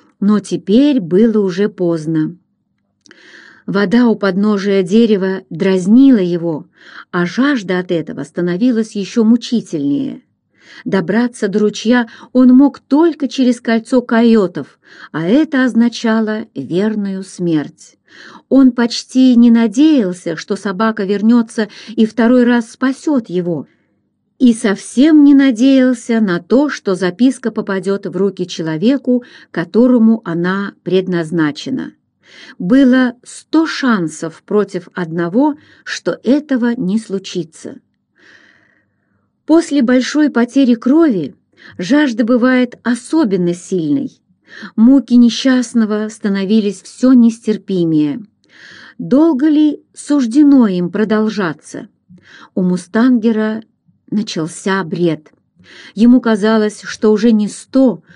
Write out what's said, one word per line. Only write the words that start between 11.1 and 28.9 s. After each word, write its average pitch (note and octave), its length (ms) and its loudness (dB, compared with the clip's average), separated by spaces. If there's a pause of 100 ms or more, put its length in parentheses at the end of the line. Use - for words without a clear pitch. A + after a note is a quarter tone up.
до G3+ 120 -2
ручья A3 480 0 (240)
он B3+ 180 4
мог C4 300 4
только D4 480 0
через B3 340 -2
кольцо A3+ 400 -2
койотов, A3+ 800 0 (320)
а D#3+ 140 -6
это C4 380 0
означало A3 880 -2
верную F#3+ 720 -4
смерть. D#3+ 720 -6 (520)
Он C4 220 4
почти A#3+ 640 0
не A#3+ 140 6
надеялся, A3+ 840 0
что G3 200 -8
собака G#3+ 480 -4
вернется G#3+ 680 0 (260)
и A3+ 100 2
второй A#3+ 380 2
раз A#3+ 280 0
спасет C4 580 -4
его, E3+ 380 -6 (680)
и A#3+ 160 4
совсем B3+ 720 2
не C#4+ 100 6
надеялся B3+ 880 2
на F#3 200 -2
то, C4 300 0
что - 240 -6
записка G#3 580 -2
попадет G3 540 -6
в E3 100 -10
руки F#3 300 -4
человеку, A#3 800 -2 (280)